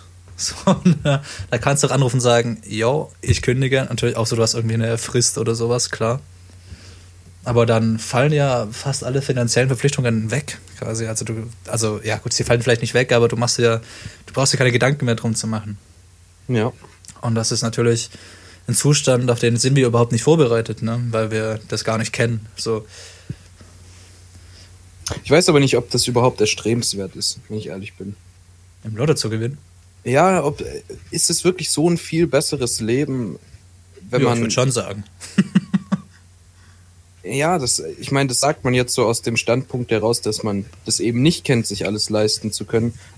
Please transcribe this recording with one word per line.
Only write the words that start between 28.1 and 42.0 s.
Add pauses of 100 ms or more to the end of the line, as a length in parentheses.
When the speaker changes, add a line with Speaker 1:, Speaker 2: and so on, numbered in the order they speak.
Speaker 1:
Im
Lotto
zu
gewinnen? (480)
Speaker 2:
Ja,
ob, (480)
ist
es
wirklich
so
ein
viel
besseres
Leben, (680)
wenn
Speaker 1:
Ja,
Speaker 2:
man
Speaker 1:
ich
würd
schon
sagen. (320)
<laughs> (1800)
Speaker 2:
Ja,
das, (160)
ich
meine,
das
sagt
man
jetzt
so
aus
dem
Standpunkt
heraus,
dass
man (200)
das
eben
nicht
kennt,
sich
alles